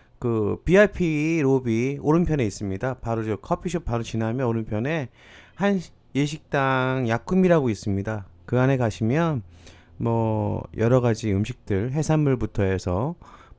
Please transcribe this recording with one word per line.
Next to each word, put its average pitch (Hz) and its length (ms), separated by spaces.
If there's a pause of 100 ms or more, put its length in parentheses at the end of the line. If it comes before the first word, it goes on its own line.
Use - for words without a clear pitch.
(200)
그 110 440
브이아이피 165 800
로비 131 580
오른편에 151 440
있습니다. 101 560
바로 113 240
저 107 100
커피숍 175 480
바로 117 200
지나면 113 440
오른편에 117 640 (460)
한 196 260 (340)
예식당 131 960
야쿠미라고 170 600
있습니다. 101 560 (200)
그 123 120
안에 131 200
가시면 123 680 (540)
뭐 110 680 (140)
여러 120 240
가지 110 320
음식들, 107 580
해산물부터 143 720
해서 95 520 (440)